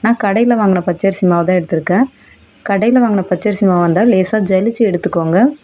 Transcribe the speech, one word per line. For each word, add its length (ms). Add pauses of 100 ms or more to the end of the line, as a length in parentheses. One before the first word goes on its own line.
நான் 200
கடையில 360
வாங்கின 300
பச்சரிசி 420
மாவு 160
தான் 120
எடுத்திருக்கேன். 460 (640)
கடையில 340
வாங்கின 280
பச்சரிசி 380
மாவு 160
இருந்தா 180 (100)
லேசா 260 (120)
ஜலிச்சு 380
எடுத்துக்கோங்க. 480 (260)